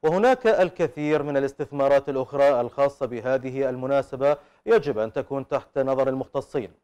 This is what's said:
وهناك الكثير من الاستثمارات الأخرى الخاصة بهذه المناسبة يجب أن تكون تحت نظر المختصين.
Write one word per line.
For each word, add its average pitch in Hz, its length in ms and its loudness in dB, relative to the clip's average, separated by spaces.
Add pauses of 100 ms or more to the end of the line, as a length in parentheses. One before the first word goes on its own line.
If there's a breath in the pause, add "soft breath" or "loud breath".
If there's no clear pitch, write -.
وهناك 220 440 2
الكثير 151 760 0
من 143 140 -2
الاستثمارات 139 720 0
الأخرى 135 520 2
الخاصة 139 440 -2
بهذه 127 640 -4
المناسبة 135 680 -2 (280 soft breath)
يجب 147 320 2
أن 110 160 -4
تكون 135 340 -6
تحت - 300 -6
نظر 135 320 0
المختصين. 131 640 -6 (120)